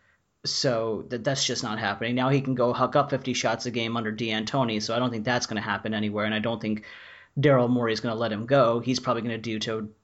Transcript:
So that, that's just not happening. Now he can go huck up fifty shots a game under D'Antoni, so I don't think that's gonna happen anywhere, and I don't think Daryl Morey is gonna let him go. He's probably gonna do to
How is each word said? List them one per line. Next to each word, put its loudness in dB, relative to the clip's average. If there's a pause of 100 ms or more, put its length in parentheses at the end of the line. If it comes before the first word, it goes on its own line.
(440)
So 0
that, -4
that's 0
just -2
not -4
happening. 0
Now 2
he 4
can -2
go 4
huck 2
up 4
fifty -2
shots -2
a -4
game -2
under -2
D'Antoni, 0
so -2
I 0
don't 2
think -4
that's 0
gonna -4
happen -2
anywhere, 0
and 0
I 0
don't -2
think -2 (560)
Daryl 6
Morey 2
is -2
gonna -2
let 0
him -4
go. 4
He's 0
probably 0
gonna -4
do -4
to -4 (100)